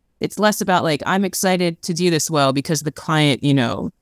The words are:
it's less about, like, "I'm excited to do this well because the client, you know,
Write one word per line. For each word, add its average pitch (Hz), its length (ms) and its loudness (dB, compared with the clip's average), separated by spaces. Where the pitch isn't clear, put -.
it's - 180 -6
less 208 220 2
about, 180 240 0
like, 156 200 0
"I'm 190 200 0
excited 180 580 -2
to 185 100 -4
do 175 180 0
this 156 200 0
well 139 220 2
because 143 300 -2
the 151 100 -4
client, 151 500 0
you 143 120 4
know, 120 360 0